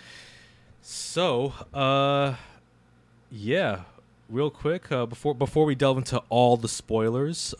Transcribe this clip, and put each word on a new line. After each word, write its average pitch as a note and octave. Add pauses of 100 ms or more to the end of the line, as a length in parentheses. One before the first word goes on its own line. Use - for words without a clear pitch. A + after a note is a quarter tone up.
(800)
So, C#3 (200)
uh, C#3 (960)
yeah, A2 (460)
real C3+
quick, D#3+
uh, B2
before, B2+
before C#3
we D3
delve C3
into B2
all B2
the A2+
spoilers, A#2+